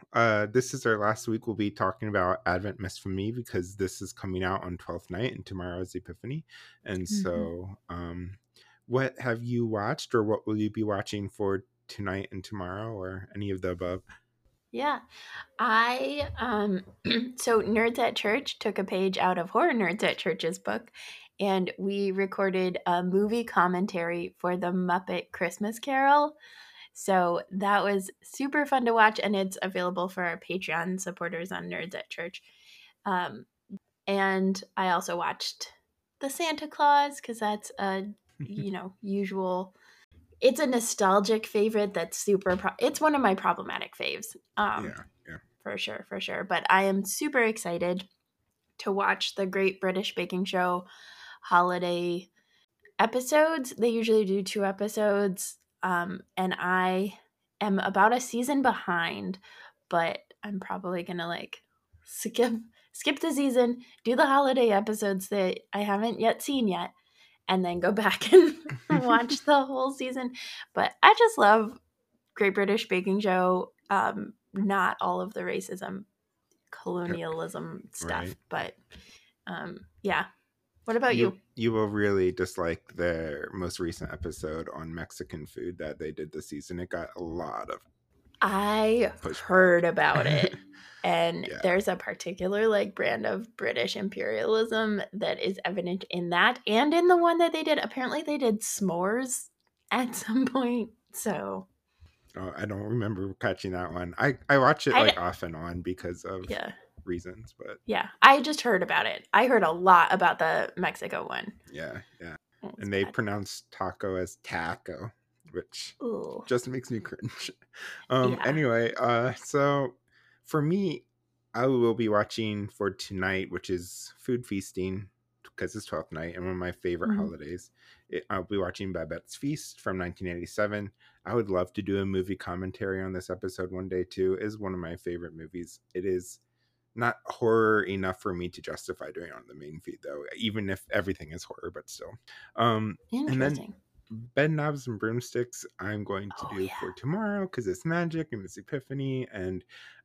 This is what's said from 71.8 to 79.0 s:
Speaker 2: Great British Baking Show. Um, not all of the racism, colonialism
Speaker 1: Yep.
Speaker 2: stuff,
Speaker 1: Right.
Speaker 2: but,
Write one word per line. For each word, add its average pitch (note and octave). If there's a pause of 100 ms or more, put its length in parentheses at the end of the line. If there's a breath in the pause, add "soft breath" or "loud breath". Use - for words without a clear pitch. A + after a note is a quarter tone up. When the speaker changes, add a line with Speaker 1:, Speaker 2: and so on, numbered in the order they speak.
Speaker 2:
Great G3
British G3+
Baking F#3+
Show. F#3 (180)
Um, G3+ (180)
not G3
all F3+
of F#3+
the F3+
racism, F#3 (640)
colonialism E3
Speaker 1:
Yep. -
Speaker 2:
stuff, E2 (100)
Speaker 1:
Right. F#2 (120)
Speaker 2:
but, - (680 loud breath)